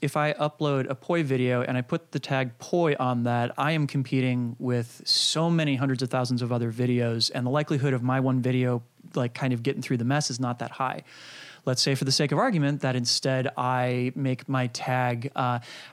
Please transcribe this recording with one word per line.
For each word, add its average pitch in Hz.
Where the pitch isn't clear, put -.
if 143
I 151
upload 143
a 127
poi 170
video 127
and 127
I 120
put -
the 147
tag 131
poi 165
on 127
that, 120
I 143
am 151
competing 127
with 120
so -
many 156
hundreds 131
of 123
thousands 127
of 120
other 117
videos, 120
and 123
the 127
likelihood 143
of 120
my 127
one 131
video, 123
like, 123
kind 131
of 117
getting 135
through 127
the 117
mess 143
is 120
not 123
that 117
high. -
Let's 127
say 139
for 135
the 135
sake 143
of 156
argument 147
that 127
instead 131
I 127
make 131
my 127
tag, 123
uh, 123